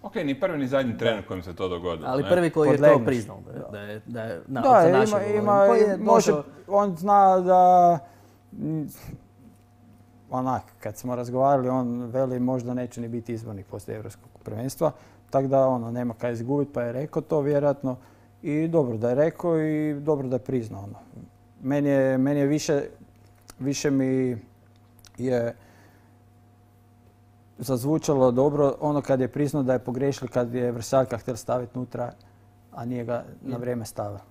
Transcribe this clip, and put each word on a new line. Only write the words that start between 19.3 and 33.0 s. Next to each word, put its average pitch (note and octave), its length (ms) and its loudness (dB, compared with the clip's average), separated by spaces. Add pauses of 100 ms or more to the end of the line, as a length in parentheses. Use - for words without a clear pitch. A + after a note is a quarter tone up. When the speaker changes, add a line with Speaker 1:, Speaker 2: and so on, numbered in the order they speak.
Speaker 2:
i D3+ 340 -2
dobro C#3+ 340 -2
da B2+ 80 -2
je A#2+ 40 -2
priznao, G#2+ 420 -6
ono. G#2 160 -16 (640)
Meni C#3+ 260 0
je, C3 300 2
meni C#3+ 220 0
je C#3 60 2
više, D3 360 0 (760)
više C#3 320 -4
mi C3 480 -2 (800)
je A#2+ 360 -2 (2000)
zazvučalo C3+ 720 2
dobro C#3 500 2
ono D3 200 0
kad C3 200 0
je B2+ 80 0
priznao C#3+ 340 -2
da B2+ 100 0
je B2+ 60 2
pogriješili B2+ 520 -4
kad A#2+ 240 -2
je B2 180 -2
Vrsaljka B2 460 -2
htjel A#2+ 180 -8
stavit A#2+ 380 -6
nutra, B2 380 -10 (600)
a B2 120 -14
nije A#2+ 200 -6